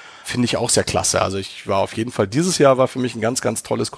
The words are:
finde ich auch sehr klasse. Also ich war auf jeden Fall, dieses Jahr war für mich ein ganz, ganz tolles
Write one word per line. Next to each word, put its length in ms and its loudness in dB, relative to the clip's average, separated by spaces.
finde 220 0
ich 100 0
auch 140 0
sehr 140 4
klasse. 380 0
Also 160 -2
ich 300 -10
war 100 2
auf 140 0
jeden 180 -4
Fall, 160 0
dieses 320 -2
Jahr 180 6
war 120 2
für 100 -8
mich 160 -4
ein 60 -8
ganz, 200 0
ganz 220 -4
tolles 360 -4